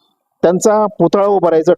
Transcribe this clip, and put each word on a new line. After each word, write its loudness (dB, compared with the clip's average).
त्यांचा 0
पुतळा 0
उभारायचं 0